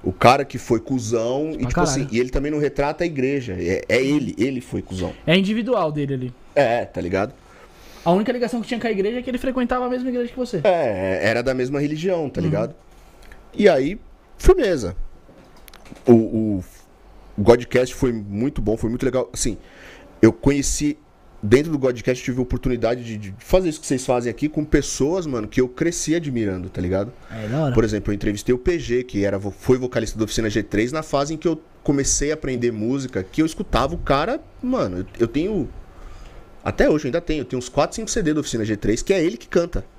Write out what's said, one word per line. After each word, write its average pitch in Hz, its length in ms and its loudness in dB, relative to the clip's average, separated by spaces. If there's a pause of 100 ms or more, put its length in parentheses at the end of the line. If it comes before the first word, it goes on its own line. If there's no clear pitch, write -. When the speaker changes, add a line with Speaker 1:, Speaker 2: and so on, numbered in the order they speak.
Speaker 1:
O 80 80 0
cara 135 320 6
que 135 140 -8
foi 117 200 0
cuzão, 120 760 -2
e - 40 -8
Speaker 2:
Pra 127 100 -2
Speaker 1:
tipo 175 120 0
assim, 156 220 2
Speaker 2:
caralho. 120 140 -6
Speaker 1:
e 117 40 4
ele 127 100 0
também 143 220 -2
não 147 80 -2
retrata 147 420 -2
a 175 40 0
igreja, 131 520 -2
é, 90 300 0
é 117 160 4
ele, 139 340 0
ele 127 220 0
foi 104 200 -6
cuzão. 92 320 -6 (140)
Speaker 2:
É 165 100 4
individual 208 540 0
dele 143 240 -4
ali. 127 200 -6 (200)
Speaker 1:
É, 120 300 4
tá - 160 -8
ligado? 95 320 -2 (720)
Speaker 2:
A 170 80 4
única 208 180 2
ligação 240 300 -2
que - 80 -8
tinha 240 100 -4
com 226 80 -4
a 226 40 0
igreja 208 280 -2
é 240 40 -6
que 254 60 -8
ele 247 100 -4
frequentava 254 480 -2
a - 20 -2
mesma 254 200 -2
igreja 240 220 -2
que - 80 -12
você. 226 240 -4
Speaker 1:
É, 104 600 2
era 113 200 2
da 131 120 0
mesma 131 260 -2
religião, 156 500 -2
tá - 100 -6
Speaker 2:
Uhum. 165 60 0
Speaker 1:
ligado? 139 280 -2 (760)
E 202 160 6
aí, 160 300 4 (400)
firmeza. 180 560 4 (1120)
O, 123 60 10
o, 110 520 4 (720)
o 104 60 -2
Godcast 123 520 4
foi 127 180 0
muito 110 500 -2
bom, 104 140 0
foi 110 140 -2
muito 123 140 -4
legal. 123 280 0
Assim, 104 240 -4 (680)
eu 110 100 10
conheci, 143 640 0 (460)
dentro 139 300 6
do 143 60 0
Godcast, 127 440 0
eu - 20 -16
tive 127 140 -2
a 127 40 0
oportunidade 123 640 0
de, 113 120 -8
de 101 220 -10
fazer 185 300 2
isso 151 120 -6
que - 60 -14
vocês 131 200 0
fazem 120 240 0
aqui 143 180 -2
com 151 160 -2
pessoas, 160 640 2
mano, 113 220 -4
que - 120 0
eu 127 80 4
cresci 160 460 -2
admirando, 110 540 -2
tá - 120 -8
ligado? 95 320 -2 (180)
Speaker 2:
É, 110 180 -10
da 139 160 0
hora. 127 100 0
Speaker 1:
Por 113 80 6
exemplo, 104 300 0
eu - 20 0
entrevistei 104 400 0
o 127 40 0
P 175 200 0
G, 123 240 0
que 104 220 -2
era 98 140 0
vo-, 101 120 -6
foi 127 280 2
vocalista 123 380 -4
da 110 80 0
Oficina 110 240 -2
G 107 140 0
três, 117 300 -2
na 156 100 -4
fase 147 320 -2
em - 20 -8
que 165 120 -2
eu 160 120 -2 (220)
comecei 143 480 0
a 156 40 -2
aprender 123 380 -2
música, 117 520 -4
que - 180 -2
eu 160 40 4
escutava 151 480 -2
o - 40 -6
cara, 165 420 0 (220)
mano, 170 360 -2
eu, 95 80 -6 (140)
eu 113 80 2
tenho, 170 400 -2 (960)
até 208 260 2
hoje 147 140 0
eu 135 40 -2
ainda 165 120 -2
tenho, 151 220 -4
eu - 20 -4
tenho 127 140 -6
uns 123 100 -8
quatro, - 260 0
cinco 220 160 -8
C 226 120 -2
D 156 120 0
da 151 60 0
Oficina 117 240 -4
G 107 120 -2
três, 104 260 -2
que - 120 -2
é 180 80 2
ele 196 140 -2
que - 100 -18
canta. - 380 0 (140)